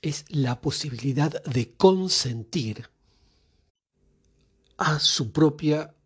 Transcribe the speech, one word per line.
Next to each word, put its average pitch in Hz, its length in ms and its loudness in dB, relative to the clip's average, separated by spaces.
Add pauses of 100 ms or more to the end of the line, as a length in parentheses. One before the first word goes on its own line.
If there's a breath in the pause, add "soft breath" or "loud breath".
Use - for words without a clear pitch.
es - 260 -6
la 123 320 -2
posibilidad 139 840 -4
de 123 300 -4
consentir 131 1160 0 (1900)
a 151 220 0
su - 340 0
propia 151 640 2 (120)